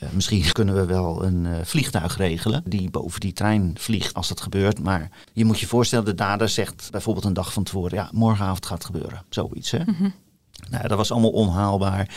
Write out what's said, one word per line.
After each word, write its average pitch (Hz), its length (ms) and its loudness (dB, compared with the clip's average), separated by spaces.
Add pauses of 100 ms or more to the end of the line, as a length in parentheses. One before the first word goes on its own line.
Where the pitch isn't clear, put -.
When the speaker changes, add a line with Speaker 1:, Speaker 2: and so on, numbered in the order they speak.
(120)
Speaker 1:
"Misschien 92 420 2
<laughs> - 60 0
kunnen 98 160 4
we 95 100 4
wel 87 400 0
een, 90 200 2
eh, 85 60 -2 (120)
vliegtuig 87 540 -2
regelen 95 480 0
die 92 240 -2
boven 67 300 -6
die 95 140 -4
trein 104 440 2
vliegt 101 360 -2
als 92 140 -4
dat - 140 -6
gebeurt." 98 420 0
Maar 85 260 0 (240)
je 110 120 4
moet 110 140 4
je 98 80 -4
voorstellen, 117 380 2
de 101 100 0
dader 101 340 2
zegt - 420 -4
bijvoorbeeld 98 340 -2
een 98 80 2
dag 92 200 -2
van 101 100 0
tevoren, 90 340 -4
"Ja, 101 160 -4
morgenavond 101 520 2
gaat 87 120 -6
het - 80 -12
gebeuren." - 440 -8
Zoiets, - 420 -6
hè? - 140 0
Speaker 2:
Mhm. 196 240 2 (600)
Speaker 1:
Nou, - 180 -4
dat 101 100 0
was 110 140 2
allemaal 117 180 4
onhaalbaar. 98 880 2